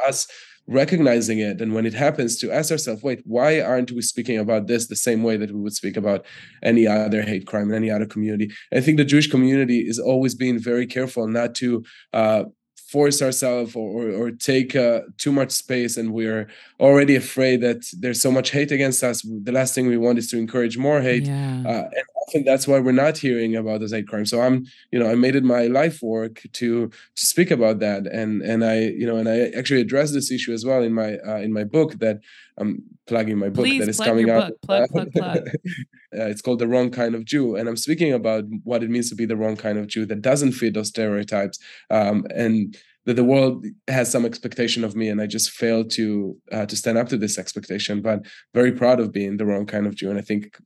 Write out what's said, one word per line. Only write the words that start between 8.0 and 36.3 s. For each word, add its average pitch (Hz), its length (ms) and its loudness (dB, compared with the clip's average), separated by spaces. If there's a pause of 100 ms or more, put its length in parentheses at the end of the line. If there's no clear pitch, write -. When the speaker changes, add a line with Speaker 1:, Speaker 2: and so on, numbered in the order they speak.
Speaker 1:
community?" 107 460 -4 (220)
I 131 80 2
think 151 160 4
the 147 80 4
Jewish 143 260 4
community 127 560 4
is 113 100 -4
always 127 380 0
being 123 240 0
very 120 260 -2
careful 127 420 -4
not 117 280 -2
to, 120 300 -2 (280)
uh, 110 300 2 (520)
force 143 260 4
ourselves 123 540 -2
or, 110 140 -6
or, 113 220 -4
or 117 200 -4
take, 127 420 0
uh, 120 280 2 (160)
too - 160 -2
much 135 180 0
space, 123 460 -2
and 113 160 -4
we're 110 340 -2 (320)
already 139 380 8
afraid 127 420 2
that 120 240 0 (160)
there's 120 220 -2
so 135 100 2
much 131 200 2
hate 147 200 0
against 135 320 0
us. 120 180 -2 (220)
The 120 80 -4
last 131 240 2
thing 127 120 2
we 120 100 4
want 120 200 4
is 120 120 -4
to 120 80 -4
encourage 117 400 -2
more 143 240 2
hate. 127 240 2
Speaker 2:
Yeah. 139 400 -4
Speaker 1:
Uh, 110 180 -2 (140)
and 131 60 -4 (180)
often 143 240 -2
that's 135 200 4
why 139 140 4
we're 127 140 4
not 147 240 4
hearing 117 400 0
about 110 240 -4
those 107 100 -6
hate 107 160 -4
crimes. 107 220 -4
So 117 100 0
I'm, 127 260 2 (280)
you 127 60 2
know, 117 120 2
I 117 40 2
made 131 200 4
it 139 80 4
my 123 200 4
life 143 380 2
work 113 400 -6 (120)
to, 117 340 -2
to 113 40 -10 (240)
speak - 360 2
about 110 280 2
that. 101 280 -2
And, 107 340 -4
and 113 220 0
I, 110 160 2
you 110 260 -2
know, 113 120 0
and 113 100 0
I 113 300 2
actually 127 240 2
address 139 320 0
this 139 180 -2
issue 117 220 -4
as 113 100 -6
well 131 180 2
in 113 120 2
my, 107 240 -2
uh, 107 220 -6
in 107 120 -4
my 107 140 -2
book 156 340 0
that 110 200 0 (380)
I'm 104 260 -4 (220)
plugging 110 320 0
my 101 120 -2
book 101 160 0
Speaker 2:
Please - 160 0
Speaker 1:
that 107 80 0
is 107 80 -4
Speaker 2:
plug 107 100 0
Speaker 1:
coming 113 200 4
Speaker 2:
your 113 100 4
Speaker 1:
out. 104 120 2
Speaker 2:
book. - 120 -14
Plug, 120 300 2
plug, 180 200 -4
plug. 180 420 -2
Speaker 1:
<laughs> 160 40 -6 (600)
Uh, 110 100 -2
it's 107 140 -6